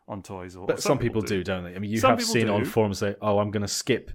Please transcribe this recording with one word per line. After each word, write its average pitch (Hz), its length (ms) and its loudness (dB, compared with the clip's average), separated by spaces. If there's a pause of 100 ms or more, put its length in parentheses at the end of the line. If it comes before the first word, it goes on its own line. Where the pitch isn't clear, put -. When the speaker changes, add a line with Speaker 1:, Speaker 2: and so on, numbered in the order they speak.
Speaker 1:
on 98 160 -10
toys," 92 320 -12
or, 92 120 -10
Speaker 2:
But 123 120 0
Speaker 1:
or - 20 -10
Speaker 2:
some - 120 0
Speaker 1:
some 131 60 4
people 110 240 0
Speaker 2:
people - 60 -6
Speaker 1:
do. 101 100 0
Speaker 2:
do, 87 60 -2
don't 92 200 -4
they? 87 100 -12
I 92 60 -10
mean, 101 100 -6
you 110 80 0
Speaker 1:
Some 254 120 6
Speaker 2:
have 113 100 4
Speaker 1:
people 226 140 -2
Speaker 2:
seen 110 140 4
on 104 140 2
Speaker 1:
do. 135 80 0
Speaker 2:
forums 104 280 2
say, 101 220 -2
"Oh, 104 200 4
I'm 104 100 0
gonna 104 180 -2
skip - 460 -2